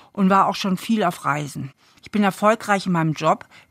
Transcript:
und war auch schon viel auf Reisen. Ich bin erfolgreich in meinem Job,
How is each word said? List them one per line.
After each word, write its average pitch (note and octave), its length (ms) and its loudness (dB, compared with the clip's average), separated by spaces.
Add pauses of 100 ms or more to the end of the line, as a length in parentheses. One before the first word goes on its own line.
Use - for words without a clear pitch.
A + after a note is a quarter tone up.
(120)
und F#3+ 180 2
war G3 160 4
auch G3 80 -2
schon F#3 240 -2
viel G#3+ 260 0
auf E3+ 220 -4
Reisen. C#3 440 -6 (320)
Ich - 80 -20
bin G#3 120 0
erfolgreich G#3 640 0
in F#3+ 60 0
meinem D#3+ 200 2
Job, D#3 340 -2 (240)